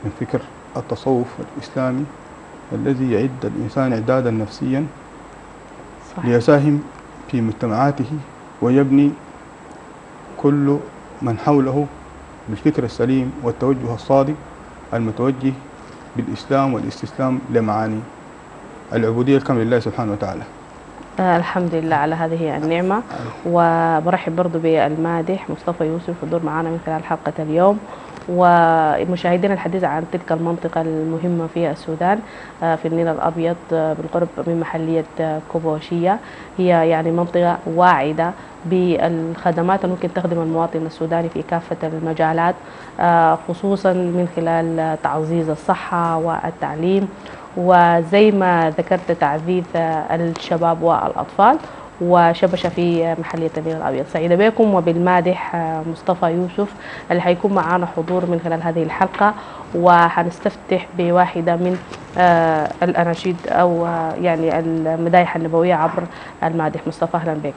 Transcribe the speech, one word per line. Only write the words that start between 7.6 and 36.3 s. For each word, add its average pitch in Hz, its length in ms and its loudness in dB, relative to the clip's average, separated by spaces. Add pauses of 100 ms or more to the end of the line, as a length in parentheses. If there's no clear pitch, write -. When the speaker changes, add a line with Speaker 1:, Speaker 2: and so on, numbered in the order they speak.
Speaker 1:
ويبني 139 500 4 (1300)
كل 143 400 2 (440)
من 113 160 -2
حوله 143 500 2 (640)
بالفكر 139 340 0
السليم 127 480 0 (120)
والتوجه 123 500 -2
الصادق 139 420 2 (580)
المتوجه 123 600 -2 (600)
بالإسلام 135 580 -2
والاستسلام 127 680 -4 (100)
لمعاني 110 500 0 (960)
العبودية 117 440 2
الكاملة 131 260 2
لله 117 160 2
سبحانه 110 320 -4
وتعالى. 95 320 -6 (760)
Speaker 2:
آه، 180 180 4
الحمد 175 380 -2
لله 160 200 0
على 151 200 2
هذه 160 420 -2
النعمة. 170 380 0
Speaker 1:
آه. 233 60 -2 (440)
Speaker 2:
وبرحب 165 920 2
برضو 170 240 0
بالمادح 165 880 0
مصطفى 170 340 -4
يوسف 170 380 -4
حضور 170 220 -2
معنا 160 260 -2
من 165 160 -4
خلال 160 180 -4
حلقة 156 360 -4
اليوم. 175 400 4 (500)
ومشاهدينا، 175 1200 4
الحديث 180 300 -4
عن 156 280 -2
تلك 175 200 -4
المنطقة 170 500 -2
المهمة 165 720 -2
في 170 180 0
السودان، 175 480 -2 (440)
آه، 165 120 2
في 160 120 -4
النيل 165 200 0
الأبيض، 165 480 -2 (180)
آه، 160 200 0
بالقرب 160 340 -2 (200)
من 170 120 0
محلية، 160 460 -2 (140)
آه، 156 220 -2 (100)
كوبوشية. 170 680 0 (380)